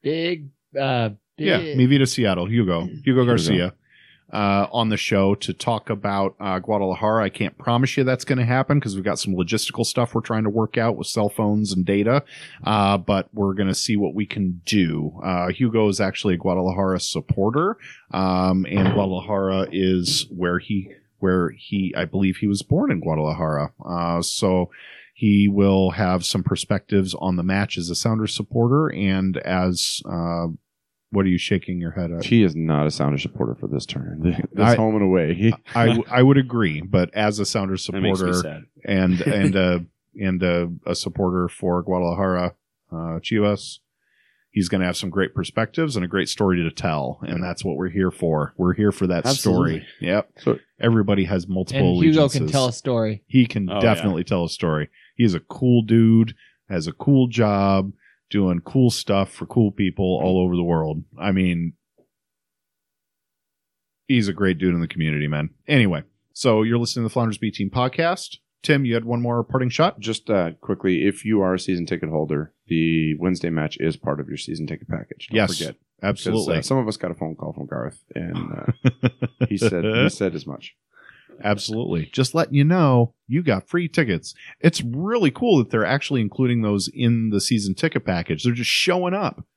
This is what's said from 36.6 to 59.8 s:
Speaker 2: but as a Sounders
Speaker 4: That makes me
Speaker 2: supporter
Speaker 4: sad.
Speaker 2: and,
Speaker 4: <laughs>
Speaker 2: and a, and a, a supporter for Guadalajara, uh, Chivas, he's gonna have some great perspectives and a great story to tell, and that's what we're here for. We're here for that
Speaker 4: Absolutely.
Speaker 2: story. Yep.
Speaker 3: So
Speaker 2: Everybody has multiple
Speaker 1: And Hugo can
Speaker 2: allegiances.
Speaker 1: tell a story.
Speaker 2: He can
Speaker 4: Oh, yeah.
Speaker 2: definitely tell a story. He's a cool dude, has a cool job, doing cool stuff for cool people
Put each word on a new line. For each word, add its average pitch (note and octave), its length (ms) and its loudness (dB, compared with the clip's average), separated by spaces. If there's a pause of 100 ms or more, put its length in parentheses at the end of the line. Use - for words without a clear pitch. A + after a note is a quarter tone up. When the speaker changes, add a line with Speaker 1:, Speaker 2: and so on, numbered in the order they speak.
Speaker 2:
but F2+ 320 0
as G#2+ 240 0
a G2+ 80 -2
Sounders F#2+ 400 -4
Speaker 4:
That F#2 60 -8 (100)
makes F#2+ 180 0
me F2+ 140 0
Speaker 2:
supporter F2+ 80 2
Speaker 4:
sad. D#2+ 200 -10 (220)
Speaker 2:
and, F#2 360 2
Speaker 4:
<laughs> - 20 -4
Speaker 2:
and G2 340 2
a, F2+ 300 2 (340)
and F#2 220 -2
a, F2 280 0 (140)
a F2 100 -2
supporter F2+ 540 -2
for F2 340 -4
Guadalajara, F2+ 720 -2 (380)
uh, E2 280 -8
Chivas, G#2 580 -2 (720)
he's F#2 180 -2
gonna F#2 160 0
have F2 140 -2
some G2 120 -6
great F#2+ 240 -2
perspectives A#2 640 -4
and F#2 80 -2
a F2 40 -6
great F#2+ 200 -2
story F#2 340 2
to D#2+ 80 -2
tell, D2+ 520 -4
and F2 200 -6
that's F2 220 -8
what D2+ 120 -4
we're F2+ 140 -4
here F#2 200 0
for. D#2 480 -2
We're F2+ 160 2
here G#2 180 2
for - 140 -2
that F2 180 0
Speaker 4:
Absolutely. F2+ 540 2
Speaker 2:
story. - 80 -14 (160)
Yep. F2+ 280 -2 (100)
Speaker 3:
So - 180 0 (200)
Speaker 2:
Everybody G#2 460 4
has F2+ 240 -2
multiple F#2 460 0
Speaker 1:
And F2 100 4
Hugo D#3 240 6
can C3 140 -2
Speaker 2:
allegiances. D3+ 100 -2
Speaker 1:
tell C3+ 160 2
a A#2+ 40 -2
story. A2+ 540 -2
Speaker 2:
He B2+ 200 6
can G2 240 -4
Speaker 4:
Oh, F#2+ 60 -4
yeah. G2+ 40 0
Speaker 2:
definitely F#2 440 2
tell F2 200 0
a D#2+ 60 -4
story. D2+ 400 -2 (240)
He's A2+ 200 4
a E2 60 -4
cool B2 400 2
dude, A2+ 540 6 (340)
has E2+ 180 -4
a E2 60 -8
cool C3 360 4
job, G2 640 2 (360)
doing F#2 320 0
cool B2+ 300 2
stuff G2 420 -2
for - 140 -12
cool A2 260 2
people F#2 500 -2